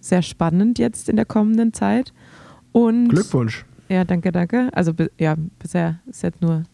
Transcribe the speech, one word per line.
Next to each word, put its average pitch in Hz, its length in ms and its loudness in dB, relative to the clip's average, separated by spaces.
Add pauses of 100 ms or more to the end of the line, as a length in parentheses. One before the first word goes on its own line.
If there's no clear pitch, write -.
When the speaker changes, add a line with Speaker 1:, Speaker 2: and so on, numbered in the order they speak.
Speaker 1:
sehr 180 220 0
spannend 180 560 0
jetzt 233 300 -2
in 226 80 2
der 220 80 2
kommenden 220 480 2
Zeit. 214 400 -2 (600)
Und 233 380 4
Speaker 2:
Glückwunsch. 147 540 0 (240)
Speaker 1:
Ja, 185 160 2
danke, 175 280 -2
danke. 226 400 0
Also, 165 220 0
bi-, 165 160 -2 (100)
ja, 156 160 0 (220)
bisher 170 480 -4
ist - 160 -14
jetzt 175 200 -6
nur 165 320 -2